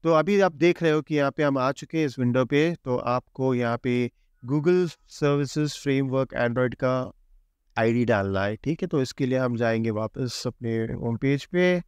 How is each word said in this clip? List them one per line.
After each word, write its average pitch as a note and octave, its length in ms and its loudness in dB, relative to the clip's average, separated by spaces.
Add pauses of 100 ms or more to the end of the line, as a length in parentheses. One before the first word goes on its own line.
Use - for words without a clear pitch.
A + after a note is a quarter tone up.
तो D#3+ 80 2
अभी E3 300 4
आप F#3 120 4
देख E3+ 300 2
रहे D#3+ 80 4
हो D3+ 100 2
कि D3+ 140 -4
यहाँ C#3 160 2
पे D3+ 120 -2
हम C#3 140 2
आ C3 140 2
चुके - 260 -8
हैं D#3 80 2
इस C3 140 -6
विंडो B2 260 2
पे। C#3+ 160 2 (140)
तो B2+ 220 -4
आपको B2+ 580 -2
यहाँ A#2+ 220 0
पे B2 140 -2 (520)
Google D3+ 360 2 (320)
Services C#3+ 680 0
Framework C3+ 600 -2
Android A#2+ 380 0
का B2+ 180 -2 (840)
आईडी A#2 280 2
डालना G2 380 2
है, G#2 120 -2
ठीक D3 260 -4
है। F#3 60 -4
तो D#3 140 0
इसके C3+ 240 -4
लिए B2+ 120 0
हम B2 200 0
जाएंगे A2+ 340 0
वापस A2 560 -6
अपने A#2 260 -6 (200)
होम A#2 240 -4
पेज C#3 300 0
पे F3+ 400 2